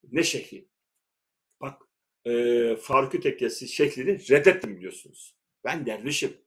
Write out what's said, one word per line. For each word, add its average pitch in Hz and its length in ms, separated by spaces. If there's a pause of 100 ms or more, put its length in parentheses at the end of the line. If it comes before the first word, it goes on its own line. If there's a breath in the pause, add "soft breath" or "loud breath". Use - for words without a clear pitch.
(100)
Ne 151 120
şeyhi? - 460 (920)
Bak, 139 200 (440)
e, 120 500
Faruk 135 480
Tekkesi 127 440
şeyhliğini 143 640
reddettim 143 480
biliyorsunuz. - 580 (280)
Ben 143 220
dervişim. 135 600